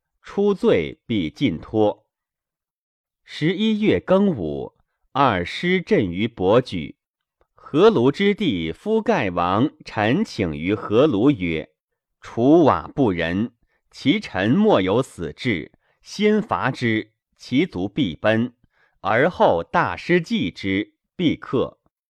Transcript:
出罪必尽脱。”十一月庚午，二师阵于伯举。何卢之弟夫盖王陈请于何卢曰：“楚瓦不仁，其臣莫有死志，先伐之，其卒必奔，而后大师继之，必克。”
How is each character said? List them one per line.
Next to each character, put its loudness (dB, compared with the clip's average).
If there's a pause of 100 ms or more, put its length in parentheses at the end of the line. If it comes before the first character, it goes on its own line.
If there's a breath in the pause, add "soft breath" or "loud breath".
(200)
出 -2
罪 0
必 -2
尽 -2
脱。” -2 (1160)
十 -4
一 0
月 2
庚 2
午， -8 (360)
二 2
师 -2
阵 0
于 -2
伯 2
举。 -10 (560)
何 2
卢 4
之 0
弟 -2
夫 -4
盖 -2
王 0 (120)
陈 -2
请 -4
于 -2
何 2
卢 2
曰 -4 (480)
：“楚 2
瓦 2
不 0
仁， -2 (380)
其 0
臣 -2
莫 4
有 2
死 -8
志， -6 (280)
先 0
伐 -2
之， -2 (240)
其 -2
卒 -6
必 -4
奔， 0 (460)
而 0
后 2
大 -2
师 0
继 -4
之， -6 (220)
必 0
克。” -4 (300)